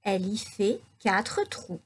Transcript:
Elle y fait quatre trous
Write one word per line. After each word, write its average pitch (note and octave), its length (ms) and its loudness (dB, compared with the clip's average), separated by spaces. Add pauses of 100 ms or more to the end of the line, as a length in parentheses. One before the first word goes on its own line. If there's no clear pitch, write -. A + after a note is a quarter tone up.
Elle F#3+ 240 2
y G#3+ 100 -2
fait - 440 0 (180)
quatre A3 440 2
trous - 420 -8